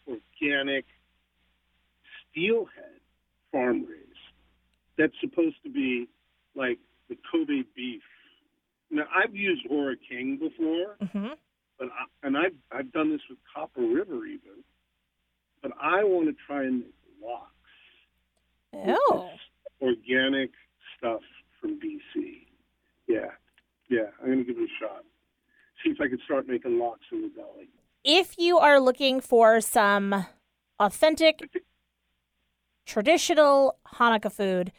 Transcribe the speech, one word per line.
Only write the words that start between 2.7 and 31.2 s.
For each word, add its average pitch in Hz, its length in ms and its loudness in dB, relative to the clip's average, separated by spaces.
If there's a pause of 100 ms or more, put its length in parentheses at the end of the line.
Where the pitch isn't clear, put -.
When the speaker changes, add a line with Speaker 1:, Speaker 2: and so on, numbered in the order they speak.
Speaker 1:
farm 139 360 -2
raised. - 180 -20 (920)
That's 156 240 2
supposed 165 420 -2
to 302 60 -16
be 127 380 -2 (480)
like 127 240 -4 (300)
the 120 80 -12 (140)
Kobe 147 320 -2 (120)
beef. 123 260 -10 (920)
Now, 151 120 -2 (120)
I've 202 200 0
used 196 340 -4
Ora 139 260 -2 (140)
King 131 280 -6
before, 165 640 -6
Speaker 2:
Mm-hmm. 202 260 -8 (500)
Speaker 1:
but 127 120 -10
I, - 380 -12
and 135 100 -2
I've, 175 160 -2 (180)
I've 131 200 -10
done 156 200 -2
this 151 180 -6
with - 80 -20 (160)
Copper - 280 -10
River 135 440 -2
even, - 380 -18 (1000)
but 135 100 -8 (100)
I 175 220 2
wanna 175 280 2 (160)
try 143 160 -4
and 131 160 0
make - 140 -12 (280)
lox 113 300 -14 (1200)
with 196 240 -2 (120)
Speaker 2:
Oh. 180 220 0
Speaker 1:
this 175 80 -20 (420)
organic 131 680 0 (460)
stuff 113 240 -6 (400)
from 302 180 -8
B 302 200 -10 (140)
C. - 340 -10 (600)
Yeah, 107 240 -2 (580)
yeah, 113 180 0 (140)
I'm 131 80 -4
gonna 131 140 0
give 120 140 -6
it 113 60 -4
a - 200 -8
shot. 101 200 -10 (800)
See 320 80 0
if 285 100 -6
I 143 80 2
can 123 160 -4
start 139 220 -2
making 120 320 -2
lox 117 200 -4 (120)
in 110 100 -6
the 107 80 -8
deli. - 400 -18 (340)
Speaker 2:
If 320 340 2
you 349 200 4
are 294 220 8
looking 262 420 2
for 226 400 6
some 202 640 2 (540)
authentic, 311 840 2 (1200)